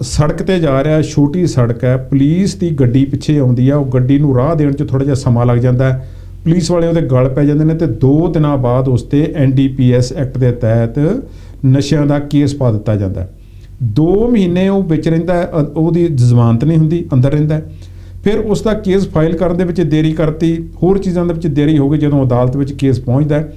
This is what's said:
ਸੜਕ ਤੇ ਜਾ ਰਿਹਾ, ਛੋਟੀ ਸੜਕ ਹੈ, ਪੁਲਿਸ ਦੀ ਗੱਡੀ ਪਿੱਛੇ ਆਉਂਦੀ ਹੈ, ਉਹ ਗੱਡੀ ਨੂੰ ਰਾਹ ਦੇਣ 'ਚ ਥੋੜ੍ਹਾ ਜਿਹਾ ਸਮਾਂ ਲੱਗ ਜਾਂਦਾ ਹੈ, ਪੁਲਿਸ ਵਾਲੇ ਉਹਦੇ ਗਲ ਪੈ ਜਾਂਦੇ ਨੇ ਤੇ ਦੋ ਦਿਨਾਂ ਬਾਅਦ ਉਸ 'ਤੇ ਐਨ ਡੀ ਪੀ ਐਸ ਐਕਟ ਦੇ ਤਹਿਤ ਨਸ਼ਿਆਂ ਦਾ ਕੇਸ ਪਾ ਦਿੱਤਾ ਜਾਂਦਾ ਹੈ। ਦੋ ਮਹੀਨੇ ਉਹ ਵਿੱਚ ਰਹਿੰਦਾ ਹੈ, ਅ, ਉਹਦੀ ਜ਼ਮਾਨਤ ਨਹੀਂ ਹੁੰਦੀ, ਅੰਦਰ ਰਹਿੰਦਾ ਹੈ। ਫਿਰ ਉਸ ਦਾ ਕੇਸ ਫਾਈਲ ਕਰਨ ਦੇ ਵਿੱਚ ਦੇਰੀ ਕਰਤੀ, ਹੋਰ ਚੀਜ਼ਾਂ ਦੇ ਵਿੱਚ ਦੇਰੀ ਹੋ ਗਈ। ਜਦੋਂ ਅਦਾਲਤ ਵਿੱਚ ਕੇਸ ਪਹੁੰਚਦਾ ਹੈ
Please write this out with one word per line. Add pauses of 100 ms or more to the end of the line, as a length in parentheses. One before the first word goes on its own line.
ਸੜਕ
ਤੇ
ਜਾ
ਰਿਹਾ,
ਛੋਟੀ
ਸੜਕ
ਹੈ,
ਪੁਲਿਸ
ਦੀ
ਗੱਡੀ
ਪਿੱਛੇ
ਆਉਂਦੀ
ਹੈ,
ਉਹ
ਗੱਡੀ
ਨੂੰ
ਰਾਹ
ਦੇਣ
'ਚ
ਥੋੜ੍ਹਾ
ਜਿਹਾ
ਸਮਾਂ
ਲੱਗ
ਜਾਂਦਾ
ਹੈ, (340)
ਪੁਲਿਸ
ਵਾਲੇ
ਉਹਦੇ
ਗਲ
ਪੈ
ਜਾਂਦੇ
ਨੇ
ਤੇ
ਦੋ
ਦਿਨਾਂ
ਬਾਅਦ
ਉਸ
'ਤੇ
ਐਨ
ਡੀ
ਪੀ
ਐਸ
ਐਕਟ
ਦੇ
ਤਹਿਤ (440)
ਨਸ਼ਿਆਂ
ਦਾ
ਕੇਸ
ਪਾ
ਦਿੱਤਾ
ਜਾਂਦਾ
ਹੈ। (540)
ਦੋ
ਮਹੀਨੇ
ਉਹ
ਵਿੱਚ
ਰਹਿੰਦਾ
ਹੈ,
ਅ,
ਉਹਦੀ
ਜ਼ਮਾਨਤ
ਨਹੀਂ
ਹੁੰਦੀ,
ਅੰਦਰ
ਰਹਿੰਦਾ
ਹੈ। (520)
ਫਿਰ
ਉਸ
ਦਾ
ਕੇਸ
ਫਾਈਲ
ਕਰਨ
ਦੇ
ਵਿੱਚ
ਦੇਰੀ
ਕਰਤੀ, (140)
ਹੋਰ
ਚੀਜ਼ਾਂ
ਦੇ
ਵਿੱਚ
ਦੇਰੀ
ਹੋ
ਗਈ।
ਜਦੋਂ
ਅਦਾਲਤ
ਵਿੱਚ
ਕੇਸ
ਪਹੁੰਚਦਾ
ਹੈ